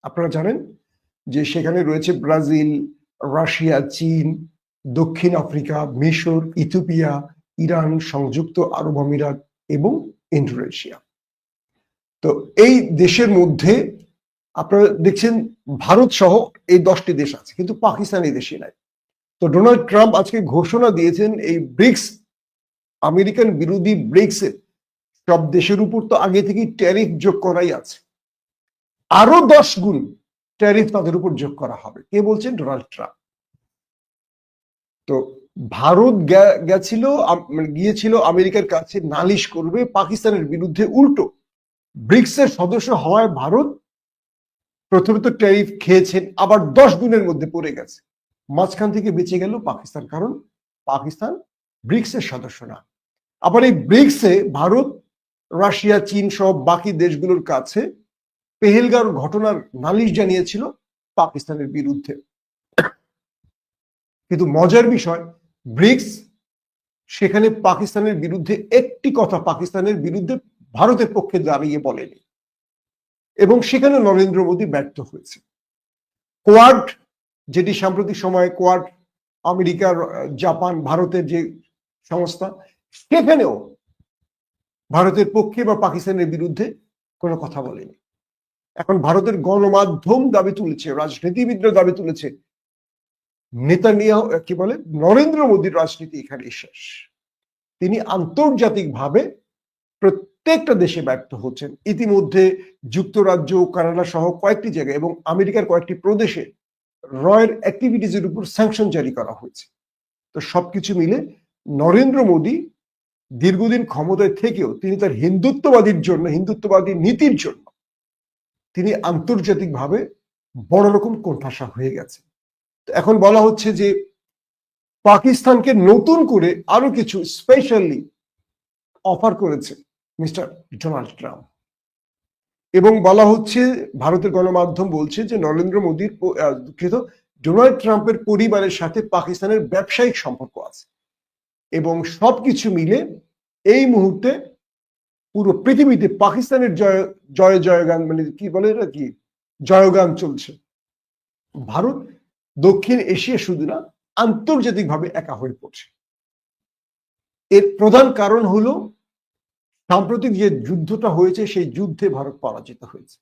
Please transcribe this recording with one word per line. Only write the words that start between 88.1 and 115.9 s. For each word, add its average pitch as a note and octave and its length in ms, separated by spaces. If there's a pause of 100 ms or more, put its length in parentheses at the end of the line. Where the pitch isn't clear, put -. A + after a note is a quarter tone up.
এখন F#3+ 140 (120)
ভারতের G3 280 (120)
গণমাধ্যম G3 720 (140)
দাবি F#3+ 240
তুলেছে, D#3+ 280 (140)
রাজনীতিবিদরা F#3+ 760
দাবি F3+ 220
তুলেছে, D#3+ 280 (1300)
নেতানিয়াহু, G#3 680 (240)
কি F3+ 140
বলে, G#3+ 140 (280)
নরেন্দ্র D4 360 (120)
মোদীর F3 300
রাজনীতি D#3+ 420
এখানে C3 220 (140)
শেষ। - 200 (1000)
তিনি F#3+ 160 (200)
আন্তর্জাতিকভাবে F#3+ 1040 (800)
প্রত্যেকটা D4 720 (100)
দেশে E3+ 240
ব্যর্থ C3 240 (120)
হচ্ছেন। B2+ 260 (220)
ইতিমধ্যে G3 520 (500)
যুক্তরাজ্য, F#3 580 (240)
কানাডা E3+ 380
সহ D#3+ 100 (180)
কয়েকটি - 360
জায়গায় C#3 220
এবং E3+ 120 (220)
আমেরিকার G3 380
কয়েকটি E3+ 220 (120)
প্রদেশে G3+ 380 (800)
রয়ের G#3+ 280 (120)
অ্যাক্টিভিটিজের G3 640
উপর F#3+ 120 (140)
স্যাংশন G#3+ 400
জারি C3 220
করা A2+ 220
হয়েছে। - 260 (680)
তো D#3 60 (120)
সবকিছু F3+ 400 (100)
মিলে F3+ 160 (480)
নরেন্দ্র G3+ 560 (100)
মোদী E3+ 240 (880)
দীর্ঘদিন A3 480
ক্ষমতায় F3+ 500
থেকেও G3+ 280 (120)
তিনি F#3+ 200
তার F#3 120 (100)
হিন্দুত্ববাদীর G#3+ 840